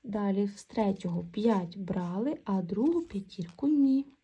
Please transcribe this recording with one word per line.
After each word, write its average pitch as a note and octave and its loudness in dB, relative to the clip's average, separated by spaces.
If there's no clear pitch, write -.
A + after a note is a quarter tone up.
Далі G3+ 0
з - -10
третього F#3+ -2
п'ять G3+ 0
брали, F#3 -4
а F#3+ 0
другу B3+ 0
п'ятірку — G3 -6
ні. C#4 4